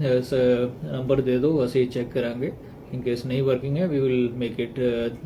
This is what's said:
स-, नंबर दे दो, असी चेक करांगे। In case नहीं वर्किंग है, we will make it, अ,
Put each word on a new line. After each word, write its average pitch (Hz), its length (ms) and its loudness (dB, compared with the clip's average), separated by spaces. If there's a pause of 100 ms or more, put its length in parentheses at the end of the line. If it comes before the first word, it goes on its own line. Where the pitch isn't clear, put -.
स-, 127 280 2 (540)
नंबर 135 380 0
दे 127 180 2
दो, 151 180 4
असी 127 280 2
चेक 120 260 -4
करांगे। 120 420 -2 (420)
In 127 120 -6
case 120 180 -2
नहीं 131 160 0
वर्किंग 135 360 0
है, 180 120 0
we 143 80 0
will 123 440 2
make 117 180 -2
it, 120 200 -4
अ, 117 280 0 (180)